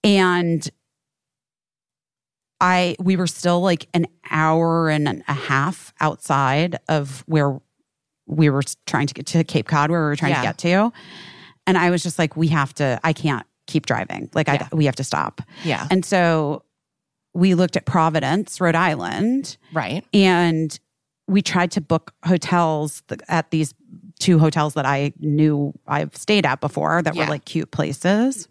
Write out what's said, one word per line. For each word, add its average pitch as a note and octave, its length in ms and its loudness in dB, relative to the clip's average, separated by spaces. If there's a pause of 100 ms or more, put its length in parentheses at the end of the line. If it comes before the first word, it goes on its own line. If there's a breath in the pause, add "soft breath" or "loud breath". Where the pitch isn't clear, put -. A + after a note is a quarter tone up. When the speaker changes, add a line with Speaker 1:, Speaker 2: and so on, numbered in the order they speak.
Speaker 1:
And F3+ 640 2 (1900)
I, F3+ 380 2
we F#3 180 2
were F3 100 -2
still, F3 360 0
like, F3+ 320 0
an E3+ 120 2 (240)
hour E3 600 2
and D3 360 -2
a - 60 -4
half C#3+ 680 -4
outside D3 760 0 (120)
of C#3+ 380 -4
where C#3+ 320 0 (680)
we D3+ 240 4
were C3+ 80 2
s-, - 180 -2 (100)
trying C#3+ 200 0
to - 80 -6
get - 120 -12
to E3 180 2
Cape A#2 220 -2
Cod, D3+ 240 2
where E3+ 100 0
we D#3 80 0
were D3 80 -2
trying D#3 160 0
Speaker 2:
Yeah. C#3 100 0
Speaker 1:
to B2 60 0
get - 100 -6
to. F#3+ 340 2 (760 loud breath)
And F#3 120 4
I F3 120 2
was F3 120 0
just E3 160 -6
like, D#3+ 180 0
"We D#3+ 120 0
have D3 260 0
to, C3 280 -2
I D#3+ 100 0
can't C#3+ 340 -4 (200)
keep - 200 -4
driving. - 480 -4
Like, D#3 140 0
I, C#3+ 60 2
Speaker 2:
Yeah. - 180 -4
Speaker 1:
we D#3+ 120 2
have C3+ 120 0
to C3+ 80 -6
stop." - 360 -4 (240 loud breath)
Speaker 2:
Yeah. C#3+ 260 -2
Speaker 1:
And F#3 140 2
so E3 600 0 (680)
we F#3 220 4
looked F3 220 2
at - 100 -4
Providence, D#3+ 760 0
Rhode E3+ 140 2
Island. F3+ 840 -2 (160)
Speaker 2:
Right. D#3 400 -4
Speaker 1:
And E3+ 680 2 (500)
we G3+ 140 4
tried F3 300 0
to G3 80 -2
book D#3+ 320 -2 (120)
hotels D#3+ 840 0
th-, - 200 -10
at - 240 -2
these D#3 200 -2 (460)
two F3 200 4
hotels D#3 360 2
that D3 100 -2
I C#3+ 360 0
knew D3 520 0 (140)
I've D3 280 -4
stayed G#3 300 0
at C3+ 160 0
before D#3 420 0
that D#3 120 -2
Speaker 2:
Yeah. E3+ 100 -2
Speaker 1:
were, - 60 -4
like, D3 160 -6
cute - 240 -6
places. G#3 800 -2